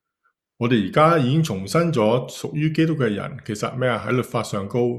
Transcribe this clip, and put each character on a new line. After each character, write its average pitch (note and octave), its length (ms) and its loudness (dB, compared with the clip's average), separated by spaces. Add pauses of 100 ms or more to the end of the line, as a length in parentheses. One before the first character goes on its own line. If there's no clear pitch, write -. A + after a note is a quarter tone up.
(580)
我 A#2+ 100 0
哋 A2 180 4
而 F#2 60 -6
家 D#3+ 260 6
已 B2+ 140 2
經 D#3+ 100 4
重 G2 240 -4
生 E3+ 240 0
咗， B2 380 2
屬 - 260 -10
於 D#3 160 0
基 D#3+ 160 2
督 D#3 80 0
嘅 A#2+ 180 0
人， G2 320 -8
其 A2 100 -6
實 A#2+ 220 -6
咩 B2 120 0
啊？ G#2+ 180 -2
喺 A#2 60 0
律 B2 100 2
法 A2 200 -4
上 G2+ 260 -6
高 B2 120 -2 (180)